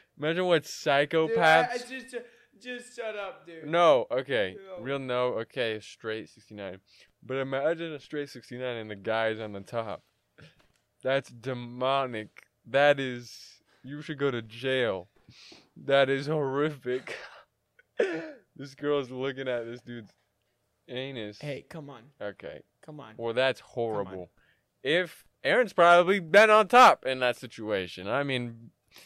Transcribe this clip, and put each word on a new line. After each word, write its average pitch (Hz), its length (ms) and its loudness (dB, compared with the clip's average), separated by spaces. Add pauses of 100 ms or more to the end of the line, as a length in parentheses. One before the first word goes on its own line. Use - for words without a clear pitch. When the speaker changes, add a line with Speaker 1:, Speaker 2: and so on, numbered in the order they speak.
(180)
Speaker 1:
Imagine 165 280 -2
what 170 180 4
Speaker 2:
Dude, - 240 -10
I, 139 140 4
I 151 40 2
Speaker 1:
psychopaths 160 840 2
Speaker 2:
just, 254 260 -12 (460)
just 247 340 -12
shut 220 220 -8
up, 190 280 -12
dude. 165 200 -16
Speaker 1:
No, 156 440 6
okay. 123 460 0 (220)
Speaker 2:
No. - 60 -14
Speaker 1:
Real 139 160 -4
no, 127 260 -2 (140)
okay. 113 420 -4
Straight 110 480 -10
sixty-nine. 98 500 -14 (420)
But 127 160 -8
imagine 143 560 -2
a 143 60 -12
straight 147 300 -8
sixty-nine 123 480 -10
and 110 120 -10
the 107 60 -8
guy's 110 460 -2
on 107 100 -10
the 98 100 -10
top. 110 400 -8 (1000)
That's 131 260 -2
demonic. 123 1000 -4 (360)
That 139 360 4
is, 123 600 -10 (220)
you 143 180 -14
should 151 160 -10
go 139 140 2
to 120 100 -2
jail. 113 680 -2 (680)
That 139 340 4
is 139 180 -2
horrific. 139 880 -2 (840)
<laughs> 453 60 4 (500)
This 135 200 -16
girl's 143 340 -2
looking 131 380 -8
at 120 180 -4
this 117 160 -14
dude's 120 300 -14 (760)
anus. 123 540 -10
Speaker 2:
Hey, 147 260 -10
come 151 220 -16
on. 123 120 -18 (200)
Speaker 1:
Okay. - 400 -12 (240)
Speaker 2:
Come 151 140 -16
on. 113 180 -18
Speaker 1:
Well, 117 160 -6
that's 127 280 0
Speaker 2:
Come - 60 -20
on. - 60 -20
Speaker 1:
horrible. 98 560 -6 (540)
If 165 420 -2 (180)
Aaron's 202 300 2
probably 175 460 6
been 196 320 6
on 214 160 8
top 247 360 8
in 131 180 -2
that 123 140 2
situation. 98 720 -4
I 127 140 0
mean, 120 480 -6 (360)